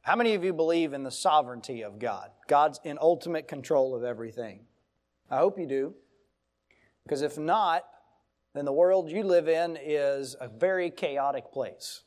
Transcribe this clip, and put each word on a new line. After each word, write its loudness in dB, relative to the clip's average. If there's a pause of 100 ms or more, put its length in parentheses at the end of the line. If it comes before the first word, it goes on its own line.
How 2
many 2
of -2
you 0
believe 2
in -8
the -8
sovereignty 0
of -12
God? -6 (160)
God's 4
in -8
ultimate 2
control 0
of -6
everything. -10 (640)
I -2
hope 2
you -6
do. -4 (1080)
Because -2
if -2
not, 2 (680)
then -6
the -2
world 4
you -2
live 4
in 0
is -2
a -10
very 0
chaotic -4
place. -8